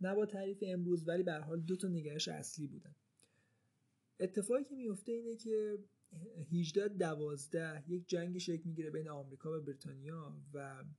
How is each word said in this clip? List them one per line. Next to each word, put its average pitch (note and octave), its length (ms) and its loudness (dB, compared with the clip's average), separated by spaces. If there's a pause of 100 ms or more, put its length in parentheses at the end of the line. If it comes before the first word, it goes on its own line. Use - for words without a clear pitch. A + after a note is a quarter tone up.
نه F#3+ 140 4
با G#3+ 100 8
تعریف G3 420 0
امروز، F3 400 4
ولی F3 160 6
به F3+ 80 4
هر D#3 80 0
حال D#3+ 220 -2
دو E3+ 140 2
تا F#3 120 0
نگرش D#3 400 2
اصلی D3+ 400 -4
بودن. - 280 -10 (1200)
اتفاقی G#3 440 2
که C#4+ 120 -8
میفته A#3 360 -4
اینه A#3 240 -2
که G#3+ 420 0 (720)
هجده F3 360 4
دوازده D#3+ 1040 0
یک F3 180 -2
جنگی F3+ 320 0
شکل E3+ 300 -2
می‌گیره D#3 200 -4
بین D#3 200 -4
آمریکا C#3+ 500 -6
و D3+ 40 -8
بریتانیا C#3+ 800 -8 (120)
و C3+ 300 -8 (160)